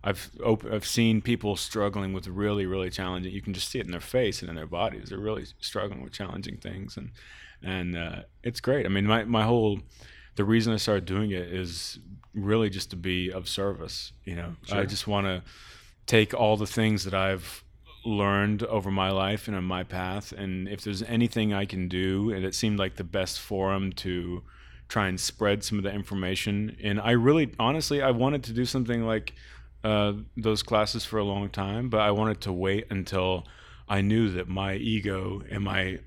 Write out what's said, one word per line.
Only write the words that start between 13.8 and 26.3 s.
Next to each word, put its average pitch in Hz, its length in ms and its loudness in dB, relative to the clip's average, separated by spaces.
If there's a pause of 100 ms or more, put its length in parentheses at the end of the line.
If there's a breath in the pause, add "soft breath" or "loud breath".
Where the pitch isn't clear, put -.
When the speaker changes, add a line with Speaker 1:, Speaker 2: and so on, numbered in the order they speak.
Speaker 1:
You 87 120 -6
know, 87 180 -6 (160)
I 101 60 -2
Speaker 2:
Sure. 98 100 2
Speaker 1:
just 98 220 -4
wanna 98 340 2 (640 loud breath)
take 107 260 6
all 107 240 6
the 104 100 -2
things 107 380 2
that 98 80 -4
I've 95 520 -2 (400)
learned 101 600 2
over 101 260 0
my 95 200 2
life 98 380 0
and 104 80 -2
on 92 80 -2
my 92 200 -2
path, 92 480 -6
and 95 360 -6
if 101 140 -10
there's 101 220 -4
anything 113 480 2
I 98 140 0
can 92 220 -4
do, 95 440 0
and 95 120 -2
it 95 100 -4
seemed 104 240 0
like 95 180 0
the 95 80 -6
best 92 360 -2
forum 95 540 0
to 87 480 -4 (460 loud breath)
try 101 200 2
and 92 120 -2
spread 104 440 2
some 104 140 -2
of 98 60 -2
the 98 80 -2
information. 101 920 -2